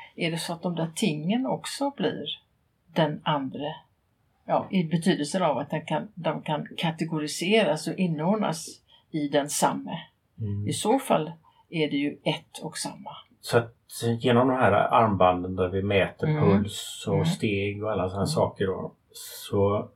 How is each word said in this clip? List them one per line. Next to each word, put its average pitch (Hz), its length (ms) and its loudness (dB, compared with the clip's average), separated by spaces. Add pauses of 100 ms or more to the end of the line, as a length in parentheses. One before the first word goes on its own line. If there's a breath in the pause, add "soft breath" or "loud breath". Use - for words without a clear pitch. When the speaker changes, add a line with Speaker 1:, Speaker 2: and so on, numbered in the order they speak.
(160 loud breath)
Speaker 1:
är 165 160 -2
det 165 60 -2
så 170 160 -6
att 165 80 -8
de 175 140 -2
där 165 200 -2
tingen 185 500 0
också 269 520 -4
blir - 280 -2 (680)
den 151 300 0
andra? 139 440 -2 (800)
Ja, 151 260 0
i 185 120 2
betydelsen 165 600 0
av 143 140 2
att 143 120 -6
den 156 160 -6
kan, - 300 -4
de 156 260 -4
kan 151 260 -4 (100)
kategoriseras 160 1080 0
och 165 60 -4
inordnas 170 760 0 (440 soft breath)
i 147 160 -2
densamme. 143 720 0 (400)
Speaker 2:
Mm. 101 280 -4
Speaker 1:
I - 60 0
så 240 260 2
fall 165 320 0 (380 soft breath)
är 156 200 0
det 147 80 -2
ju 147 260 -2
ett - 380 -4
och - 160 -10
samma. - 320 -10 (320)
Speaker 2:
Så - 160 0
att 117 180 2 (440)
genom 123 280 4
de 127 100 2
här 107 140 4
armbanden 92 840 4
där 92 140 0
vi 95 140 -2
mäter 101 460 0
Speaker 1:
Mm. 151 140 2
Speaker 2:
puls - 640 2
och 101 60 2
Speaker 1:
Mm. 98 120 4
Speaker 2:
steg 101 580 0
och 107 80 -2
alla 92 180 0
såna 98 120 -4
Speaker 1:
Mm. 95 60 2
Speaker 2:
saker - 400 2
då, - 260 -4 (180)
så - 840 0